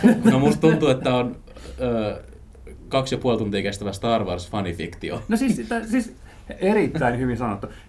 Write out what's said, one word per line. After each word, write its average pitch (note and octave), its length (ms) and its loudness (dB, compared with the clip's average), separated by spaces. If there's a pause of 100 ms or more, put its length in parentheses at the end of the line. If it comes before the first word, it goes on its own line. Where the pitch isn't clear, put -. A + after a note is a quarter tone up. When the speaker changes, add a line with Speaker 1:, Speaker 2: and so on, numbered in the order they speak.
(160)
Speaker 1:
<laughs> - 160 6
No C3 60 4
musta C#3+ 220 4
tuntuu, D#3 280 4
että B2+ 260 2
on, B2 220 0 (440)
ö, A2+ 420 -2 (640)
kaksi C3 260 0
ja A#2 40 -4
puoli A#2+ 200 2
tuntia G2+ 240 0
kestävä G2 300 -4
Star A2+ 320 0
Wars-fanifiktio. F2 1040 -6
Speaker 2:
No G#3+ 80 2
siis, A#3+ 320 0
tää, A3+ 180 -4
siis A3+ 300 -2 (320)
Erittäin D3+ 680 0
hyvin B2 180 0
sanottu. G#2+ 300 -4 (220)